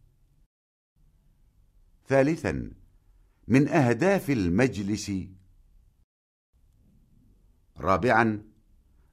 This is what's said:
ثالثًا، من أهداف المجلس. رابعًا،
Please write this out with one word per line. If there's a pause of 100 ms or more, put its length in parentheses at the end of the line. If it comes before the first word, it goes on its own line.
(2000)
ثالثًا، (760)
من
أهداف
المجلس. (2750)
رابعًا، (680)